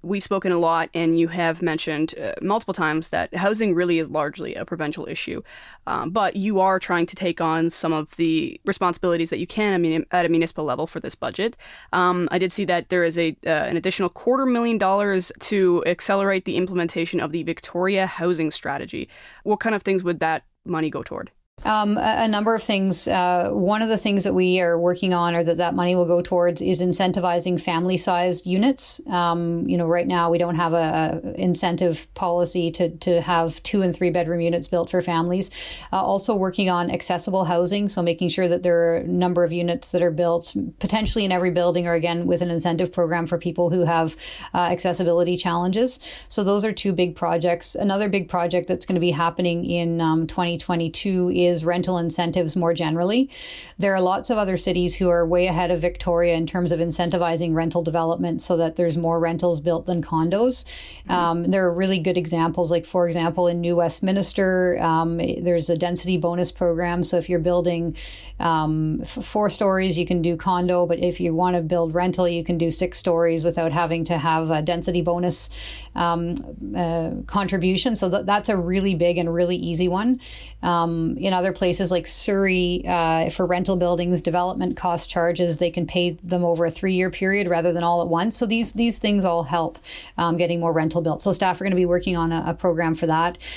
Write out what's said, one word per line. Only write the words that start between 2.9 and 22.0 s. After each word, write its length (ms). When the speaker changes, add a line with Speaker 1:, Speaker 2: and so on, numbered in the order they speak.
Speaker 1:
that 240
housing 400
really 240
is 140
largely 420
a 100
provincial 440
issue. 340
Um, 240
but 240
you 240
are 180
trying 300
to 80
take 260
on 300
some 220
of 240
the 460
responsibilities 680
that 80
you 80
can, 260
I 60
mean, 320
at 160
a 20
municipal 360
level 200
for 140
this 160
budget. 420
Um, 360
I 80
did 140
see 140
that 240
there 140
is 140
a, 260
uh, 60
an 260
additional 340
quarter 360
million 320
dollars 600
to 480
accelerate 580
the 120
implementation 640
of 120
the 100
Victoria 640
Housing 460
Strategy. 580
What 180
kind 140
of 80
things 220
would 160
that 240
money 280
go 100
toward? 300
Speaker 2:
Um, 320
a, 260